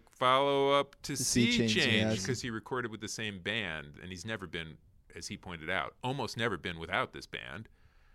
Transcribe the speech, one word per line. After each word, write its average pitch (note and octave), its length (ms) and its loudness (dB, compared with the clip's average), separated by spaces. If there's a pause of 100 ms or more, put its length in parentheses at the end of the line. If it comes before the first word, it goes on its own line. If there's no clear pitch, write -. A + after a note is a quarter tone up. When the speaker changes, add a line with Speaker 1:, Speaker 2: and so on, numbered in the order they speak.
Speaker 1:
follow-up C#3 920 4
to C#3+ 140 -6
Speaker 2:
To C3 80 0
Sea B2 260 6
Speaker 1:
Sea A#3+ 80 4
Speaker 2:
Change, A2+ 160 4
Speaker 1:
Change," C3+ 200 6 (240)
Speaker 2:
yes. F#2+ 80 -6
Speaker 1:
'cause B2 160 -2
he B2+ 80 -6
recorded A2+ 420 -4
with G#2+ 80 -12
the G#2 80 -8
same G#2 320 -6
band, E2+ 600 -4
and F2+ 100 -12
he's F2+ 140 -10
never G#2+ 220 -6
been, D#2+ 300 -8 (400)
as E2 100 -10
he G#2 100 -8
pointed E2 340 -10
out, E2+ 240 -2 (100)
almost B2+ 320 -4
never A2+ 200 0
been E2+ 220 -6
without F#2 340 -4
this C#2+ 140 -12
band. C#2 420 -12 (460)